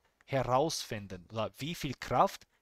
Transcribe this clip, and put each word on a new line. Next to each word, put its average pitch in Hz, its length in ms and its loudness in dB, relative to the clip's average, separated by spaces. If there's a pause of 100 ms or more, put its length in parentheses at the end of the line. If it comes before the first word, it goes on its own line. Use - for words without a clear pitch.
(240)
herausfinden? 120 1080 -2
Oder 107 260 -4
wie 165 180 -6
viel 131 240 -6
Kraft - 480 2 (140)